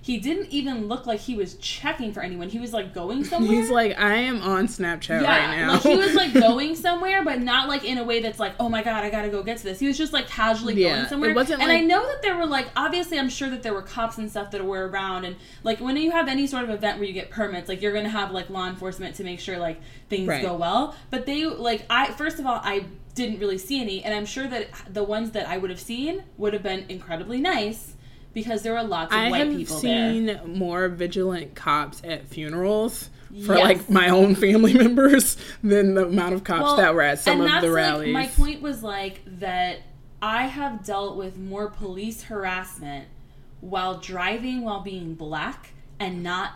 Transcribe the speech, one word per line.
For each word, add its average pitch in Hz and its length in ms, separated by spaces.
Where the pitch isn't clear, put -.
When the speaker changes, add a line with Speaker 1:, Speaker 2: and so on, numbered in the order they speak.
Speaker 1:
He 247 160
didn't 302 300
even 262 400
look 247 180
like 220 140
he 247 160
was 190 200
checking 269 580
for - 100
anyone. 180 240
He 214 100
was, 240 140
like, 208 220
going 196 300
Speaker 2:
<laughs> - 20
Speaker 1:
somewhere. 226 260
Speaker 2:
He's 226 180
like, 233 300
"I 208 160
am 240 260
on 190 260
Snapchat - 540
Speaker 1:
Yeah, 156 280
Speaker 2:
right 156 100
now." - 140
Speaker 1:
like, - 100
he 302 140
was, 381 180
like, 359 180
Speaker 2:
<laughs> 233 140
Speaker 1:
going 277 300
somewhere, 370 440
but 269 200
not, 254 260
like, 277 160
in 247 140
a 240 80
way 226 160
that's 220 180
like, 196 220
"Oh 240 80
my 226 120
God, 220 220
I 208 60
gotta 208 180
go 202 160
get 226 140
to - 80
this." 190 120
He 269 100
was 277 100
just, 311 160
like, 262 160
casually 220 520
Speaker 2:
Yeah, 165 140
Speaker 1:
going 135 140
somewhere. 226 220
Speaker 2:
it 214 40
wasn't 269 260
Speaker 1:
And 311 80
I 330 100
Speaker 2:
like 330 60
Speaker 1:
know 392 220
that 571 140
there 381 160
were, 339 80
like, 269 220
obviously, 330 420
I'm 262 80
sure 269 220
that 262 120
there 220 120
were 196 80
cops - 360
and 214 140
stuff 202 200
that 196 120
were 190 240
around. 190 380
And, 185 100
like, 220 180
when 262 160
you 320 140
have 330 180
any 269 180
sort 254 160
of 240 60
event 202 280
where 202 100
you 190 60
get 196 160
permits, 190 380
like, 185 140
you're 202 120
gonna 214 140
have, 202 240
like, 185 180
law 185 200
enforcement 185 480
to 190 80
make 175 160
sure, 185 160
like, 165 240
things 190 200
Speaker 2:
Right. 147 120
Speaker 1:
go 180 140
well. 190 400
But 254 140
they, 302 200
like, 233 440
I, 269 220
first 320 280
of 269 60
all, 240 180
I 196 220
didn't 220 260
really 196 160
see 269 240
any. 196 200
And 214 140
I'm 208 100
sure 262 220
that 233 200
the 208 140
ones 220 280
that 208 140
I 175 120
would 185 140
have 180 100
seen 302 420
would 208 160
have 196 100
been 190 240
incredibly 185 540
nice. 226 540
Because 220 300
there 226 120
were 233 100
lots 170 280
of 220 80
Speaker 2:
I 233 120
Speaker 1:
white 285 160
Speaker 2:
have 294 100
Speaker 1:
people - 220
Speaker 2:
seen 226 480
Speaker 1:
there. 208 180
Speaker 2:
more 180 420
vigilant 180 680
cops 147 480
at 160 240
funerals 185 800
for, 202 260
Speaker 1:
Yes. 180 80
Speaker 2:
like, 190 260
my 185 200
own 190 260
family 214 380
<laughs> 247 40
members 262 580
than 202 320
the 190 100
amount 180 300
of 190 80
cops 165 180
Speaker 1:
Well, 285 160
Speaker 2:
that 175 160
were 165 80
at 143 180
some 180 180
Speaker 1:
and 175 80
Speaker 2:
of 160 40
Speaker 1:
that's, 170 140
Speaker 2:
the 170 80
Speaker 1:
like, 165 40
Speaker 2:
rallies. 151 380
Speaker 1:
my 262 140
point 294 340
was, 254 220
like, 196 380
that 180 380
I 220 240
have 269 400
dealt 202 320
with 185 220
more 196 320
police 208 500
harassment 185 840
while 185 360
driving, 226 640
while 208 200
being 180 340
black, 160 560
and 185 220
not 180 340